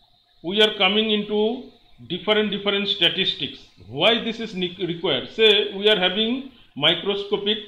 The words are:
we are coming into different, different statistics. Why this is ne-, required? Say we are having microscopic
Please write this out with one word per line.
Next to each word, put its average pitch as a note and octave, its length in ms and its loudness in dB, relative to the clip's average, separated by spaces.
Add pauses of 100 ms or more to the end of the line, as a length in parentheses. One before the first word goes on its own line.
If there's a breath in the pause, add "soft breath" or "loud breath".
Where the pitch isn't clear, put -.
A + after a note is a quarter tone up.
(440)
we G3 180 0
are G#3+ 160 2
coming G#3 320 2
into G#3 640 -2 (360)
different, G#3 440 0
different G3+ 380 -2
statistics. - 680 -2 (280)
Why F#3 360 2
this A3+ 160 -6
is A3 140 -10
ne-, F3+ 320 -6
required? D#3+ 460 -4
Say G#3+ 440 4
we G3+ 140 2
are G#3+ 80 6
having A3 540 0 (240 soft breath)
microscopic G3 840 0 (100)